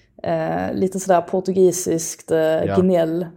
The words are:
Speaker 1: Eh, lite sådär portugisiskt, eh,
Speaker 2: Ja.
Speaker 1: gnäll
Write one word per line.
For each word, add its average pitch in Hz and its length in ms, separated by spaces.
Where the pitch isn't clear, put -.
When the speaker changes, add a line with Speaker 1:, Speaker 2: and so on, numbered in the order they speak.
Speaker 1:
Eh, 165 520
lite 190 260
sådär 185 200
portugisiskt, 180 1080
eh, 160 80
Speaker 2:
Ja. 160 380
Speaker 1:
gnäll 175 500